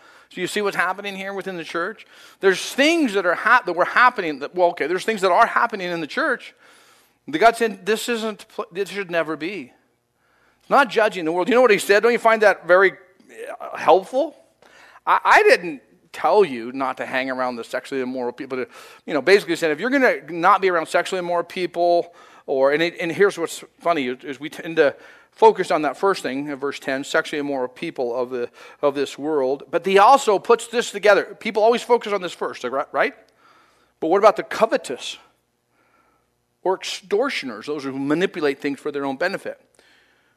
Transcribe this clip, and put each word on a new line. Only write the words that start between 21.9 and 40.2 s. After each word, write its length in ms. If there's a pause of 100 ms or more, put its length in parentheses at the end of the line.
or," 280
and 100
it, 160
and 120
here's 260
what's 260 (160)
funny, 280
is 320
we 100
tend 260
to 200 (360)
focus 380
on 140
that 120
first 280
thing 240
in 80
verse 240
ten, 240
sexually 360
immoral 280
people 480
of 140
the, 200 (320)
of 140
this 220
world. 520
But 160
he 120
also 420
puts 280
this 240
together. 480
People 240
always 200
focus 280
on 100
this 120
first, 300
ri-, 280
right? 220 (840)
But 80
what 100
about 180
the 80
covetous 760 (1500)
or 120
extortioners, 920
those 160
who 140
manipulate 640
things 200
for 120
their 140
own 120
benefit? 440 (760)